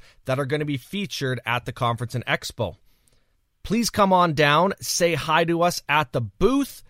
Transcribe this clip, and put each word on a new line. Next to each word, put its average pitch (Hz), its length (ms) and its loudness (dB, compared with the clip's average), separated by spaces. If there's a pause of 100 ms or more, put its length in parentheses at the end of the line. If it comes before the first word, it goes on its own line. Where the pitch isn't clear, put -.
(260)
that 131 120 -2
are 143 80 -2
gonna 147 180 -2
be 147 140 -4
featured 135 640 -6
at 120 220 -2
the 131 60 -8
conference 120 420 -4
and 123 140 -4
expo. 117 480 -6 (880)
Please 220 260 -2
come 190 240 2
on 175 220 4
down, 151 440 4
say 170 360 0
hi 160 300 2
to 170 180 0
us 175 260 0
at 151 220 0
the 131 100 -2
booth, 240 680 0